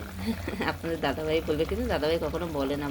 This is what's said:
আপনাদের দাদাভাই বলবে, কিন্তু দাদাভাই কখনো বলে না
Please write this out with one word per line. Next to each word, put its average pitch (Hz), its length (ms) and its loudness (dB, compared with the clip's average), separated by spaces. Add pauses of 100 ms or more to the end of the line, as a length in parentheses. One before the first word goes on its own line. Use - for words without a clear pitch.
(720)
আপনাদের 165 340 -2
দাদাভাই 156 420 2
বলবে, 156 220 4
কিন্তু 226 240 0
দাদাভাই 160 320 2
কখনো 160 200 0 (120)
বলে 139 240 2
না 143 100 -2